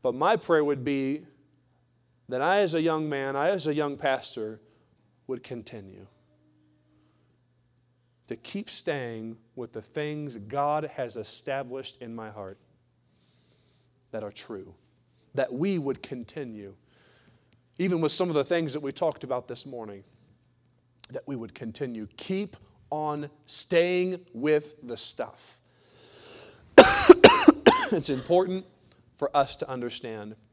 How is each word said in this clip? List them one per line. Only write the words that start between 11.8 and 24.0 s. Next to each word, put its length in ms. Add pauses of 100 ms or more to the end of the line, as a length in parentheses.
in 120
my 140
heart 300 (1500)
that 120
are 80
true, 440 (600)
that 200
we 240
would 240
continue, 720 (1040)
even 240
with 100
some 160
of 60
the 100
things 300
that 60
we 120
talked 320
about 240
this 160
morning, 400 (1040)
that 160
we 80
would 200
continue. 520 (120)
Keep 380 (340)
on 400 (160)
staying 760 (140)